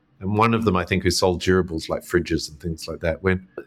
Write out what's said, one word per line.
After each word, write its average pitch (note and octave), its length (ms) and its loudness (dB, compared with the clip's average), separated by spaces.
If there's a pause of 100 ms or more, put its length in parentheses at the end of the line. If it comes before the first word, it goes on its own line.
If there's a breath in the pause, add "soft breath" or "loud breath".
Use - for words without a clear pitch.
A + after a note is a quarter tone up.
(200)
And G2+ 180 -2
one A2+ 160 4
of A3 100 0
them, F#2+ 100 4
I F2+ 100 0
think, F#2+ 180 0
who F#2 80 2
sold F2+ 320 2
durables F2+ 460 0
like - 140 -4
fridges E2+ 460 -2
and D2+ 100 -20
things E2 300 -8
like D#2 120 -10
that, D#2+ 220 -2
when F#2 240 0 (200)